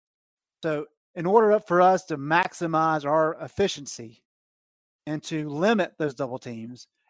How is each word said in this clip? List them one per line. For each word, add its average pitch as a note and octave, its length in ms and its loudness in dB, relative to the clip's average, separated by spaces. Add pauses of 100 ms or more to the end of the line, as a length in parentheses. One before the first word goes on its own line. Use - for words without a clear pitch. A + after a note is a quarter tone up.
(640)
So D3+ 240 -2 (260)
in E3+ 140 -4
order G#3+ 320 6
for F3 220 2
us F#3 240 4
to D#3 120 -6
maximize D#3+ 880 0
our D#3 340 2
efficiency C#3 840 -6 (840)
and D3+ 180 -8
to D3+ 240 -6
limit F3+ 520 0
those D3 160 -4
double B2+ 240 -6
teams A#2 480 -14 (220)